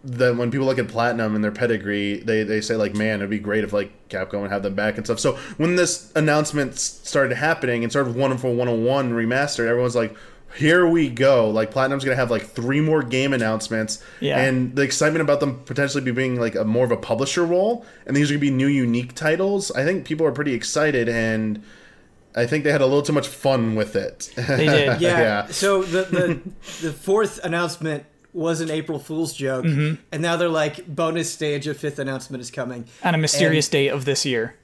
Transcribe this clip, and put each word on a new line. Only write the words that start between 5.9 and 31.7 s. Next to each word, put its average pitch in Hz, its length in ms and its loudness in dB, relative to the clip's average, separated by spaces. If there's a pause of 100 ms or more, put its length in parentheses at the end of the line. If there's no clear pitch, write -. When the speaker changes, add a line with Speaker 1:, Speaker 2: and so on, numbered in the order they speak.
Speaker 1:
announcement 151 580 2
s-, - 300 -6
started 135 340 0
happening 131 460 0
and 117 80 -4
started 131 240 0
one 135 160 0
oh 127 60 -2
four 127 160 -2
one 123 140 0
oh 117 80 2
one 123 380 2
remastered, 120 540 0
everyone's 120 280 2
like, 113 180 0 (420)
"Here 170 300 6
we 165 240 4
go." 120 400 4
Like, 110 220 0
Platinum's 135 320 0
gonna 131 140 0
have, 123 120 0
like, 110 140 0
three 135 380 -2
more 156 200 4
game 131 320 0
announcements. 110 680 -2 (160)
Speaker 2:
Yeah. 139 180 0
Speaker 1:
And 127 380 0
the 139 80 2
excitement 151 400 2
about 143 160 2
them 139 260 -2
potentially 139 380 -2
be 127 80 0
being, 127 280 0
like, 117 140 0
a 110 120 0
more 117 200 4
of 117 60 0
a 117 60 2
publisher 143 460 -2
role, 190 400 0 (220)
and 139 100 -2
these 143 140 4
are 143 60 0
gonna 147 60 0
be 143 100 2
new, 131 160 2
unique 123 480 0
titles. 190 560 0
I 135 140 -2
think 170 200 0
people 160 220 0
are 143 40 2
pretty 143 220 -2
excited, 123 560 0
and 110 540 0 (720)
I 120 100 2
think 147 180 -2
they 147 80 2
had 143 100 2
a 135 40 6
little 139 160 4
too 147 120 -2
much 143 140 0
fun 120 480 0
with 107 200 -2
it. - 400 -4
Speaker 2:
They 131 320 2
did. 143 340 4
Speaker 1:
<laughs> - 0 -
Speaker 3:
Yeah. 175 180 4
Speaker 1:
Yeah. 104 280 2
Speaker 3:
So 196 340 0
the, 185 220 -2
the, 180 360 0 (420)
Speaker 1:
<laughs> - 60 -
Speaker 3:
the 151 60 -4
fourth 202 500 -2
announcement 165 600 -4 (300)
was 165 260 -2
an 160 100 -4
April 156 300 -4
Fool's 156 320 -4
joke, 135 320 -4
Speaker 2:
Mm-hmm. 151 320 0 (160)
Speaker 3:
and 156 100 -6
now 170 140 0
they're 170 140 0
like, 151 440 -2
"Bonus 165 380 -2
stage, 147 360 -4
a 151 60 -4